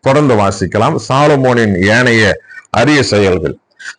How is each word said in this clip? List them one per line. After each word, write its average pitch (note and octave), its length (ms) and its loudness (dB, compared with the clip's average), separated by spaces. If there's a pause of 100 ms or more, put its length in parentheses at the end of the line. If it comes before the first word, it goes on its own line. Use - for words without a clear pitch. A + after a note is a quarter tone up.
தொடர்ந்து C#3 320 2
வாசிக்கலாம். G#2 640 -2
சாலமோனின் B2+ 720 0 (140)
ஏனைய A#2 340 2 (500)
அரிய C#3 300 2
செயல்கள். F#2 520 0 (440)